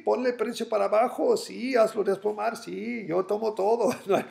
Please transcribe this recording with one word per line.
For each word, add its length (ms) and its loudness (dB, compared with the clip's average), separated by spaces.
ponle 300 0
precio 340 -4
para 180 0
abajo, 520 2
sí, 380 -4
hazlo 280 4
desplomar, 540 -2
sí, 500 -8
yo 180 0
tomo 280 -2
todo, 460 2
<laughs> 80 -18
no 80 4
hay 140 2